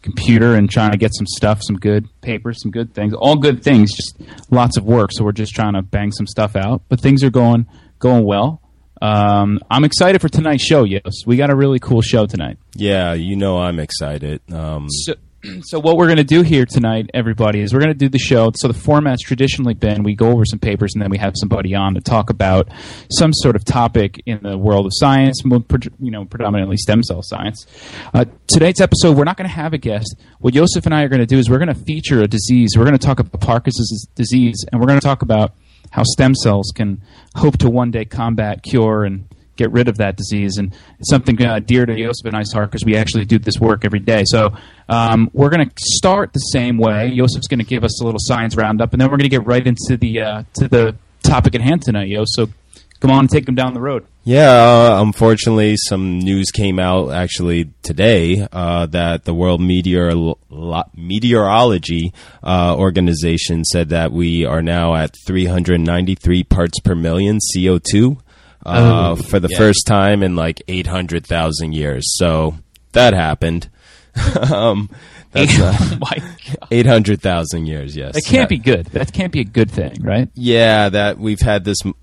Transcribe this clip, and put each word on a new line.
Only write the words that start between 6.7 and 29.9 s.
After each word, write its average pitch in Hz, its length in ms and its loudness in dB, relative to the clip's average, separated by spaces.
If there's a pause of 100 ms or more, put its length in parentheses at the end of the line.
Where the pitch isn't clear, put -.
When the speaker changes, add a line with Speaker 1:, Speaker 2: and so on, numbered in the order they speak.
Speaker 1:
But 127 100 0
things 135 240 4
are 135 60 4
going, 117 380 2 (320)
going 123 260 4
well. 104 360 -2 (380)
Um, 104 600 2 (100)
I'm 127 140 2
excited 180 380 2
for 160 80 -2
tonight's 151 340 0
show, 147 220 4
Yos. 95 420 -6
We 120 100 4
got 143 140 2
a 139 40 4
really 135 240 2
cool 117 220 2
show 113 240 2
tonight. 87 320 -8 (180)
Speaker 2:
Yeah, 95 380 -2
you 85 220 -4
know 98 240 -2
I'm 87 200 -4
excited. 73 640 -8 (120)
Um, 78 380 -8
Speaker 1:
So, 73 240 -8 (240)
<clears throat> 185 240 -16
so 165 160 -8
what 160 180 2
we're 175 100 4
gonna 160 160 4
do 156 200 4
here 147 240 2
tonight, 113 480 -2
everybody, 107 460 0
is 104 120 -4
we're 131 60 2
gonna 156 160 2
do 139 140 0
the 131 100 0
show. 113 340 2
So - 140 -4
the 117 80 0
format's - 480 0
traditionally 127 500 -2
been 104 300 -2
we 104 100 0
go 113 160 2
over 117 160 4
some 104 140 -4
papers 101 340 -2
and 107 80 -4
then 101 80 -2
we 98 80 -2
have 98 180 -2
somebody 98 380 -2
on 98 220 0
to 92 60 -2
talk 110 280 -2
about 95 380 0 (440)
some 160 220 2
sort 120 220 2
of 101 100 -4
topic 117 640 0
in 113 160 -4
the 101 120 -6
world 101 300 2
of 95 80 -4
science, 135 500 2
mo-, 123 180 2
pre-, - 180 -2 (200)
you 131 120 -8
know, 104 140 -10
predominantly 98 520 -2
stem 107 240 2
cell 87 220 -4
science. 98 420 -10 (480)
Uh, 123 120 2 (240)
tonight's 180 320 2
episode, 170 360 4
we're 147 60 4
not 127 120 -2
gonna 185 140 -8
have 160 240 -8
a 151 60 -6
guest. 110 360 -6 (260)